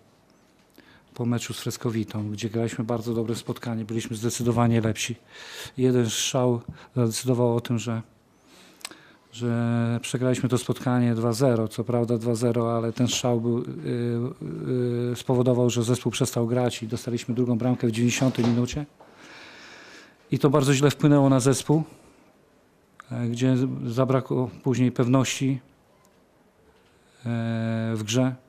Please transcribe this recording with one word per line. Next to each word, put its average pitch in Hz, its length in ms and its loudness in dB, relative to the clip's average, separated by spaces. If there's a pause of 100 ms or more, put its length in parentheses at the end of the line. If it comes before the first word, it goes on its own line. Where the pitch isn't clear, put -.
(1120)
po 123 120 -4
meczu 117 280 -2
z - 60 -12
Freskowitą, 110 720 -4
gdzie 107 180 -6
graliśmy 113 340 -2
bardzo 117 300 -4
dobre 113 220 -2
spotkanie, 113 500 -8
byliśmy 113 300 -6
zdecydowanie 117 680 2
lepsi. 110 340 -2 (600)
Jeden 123 320 2
strzał 123 520 0 (340)
zadecydował 120 600 2
o 120 60 0
tym, 117 180 -2
że, 110 220 -6 (1300)
że 117 680 0
przegraliśmy 127 480 0
to 123 80 4
spotkanie 123 580 0
dwa 117 180 0
zero. 113 340 2
Co 113 160 -6
prawda 117 340 0
dwa 117 180 -2
zero, 117 420 0
ale 113 160 -2
ten 123 140 2
strzał 120 340 0
był, 117 180 0
y, - 40 -4 (1500)
y, 120 40 -6
spowodował, 123 540 4
że 117 140 2
zespół 117 280 0
przestał 117 360 0
grać 123 360 -2
i 113 40 -6
dostaliśmy 117 480 -6
drugą 120 220 2
bramkę 123 300 0
w 117 40 0
dziewięćdziesiątej 120 540 2
minucie. 123 400 0 (1500)
I 135 80 2
to 151 100 4
bardzo 143 240 4
źle 139 180 4
wpłynęło 143 380 4
na 135 100 4
zespół, 139 440 2 (1300)
e, 120 160 -4
gdzie 127 280 2 (300)
zabrakło 127 640 0 (140)
później 123 280 2
pewności, 131 680 2 (1700)
e, 113 720 -2
w 110 80 -4
grze. 123 320 0 (140)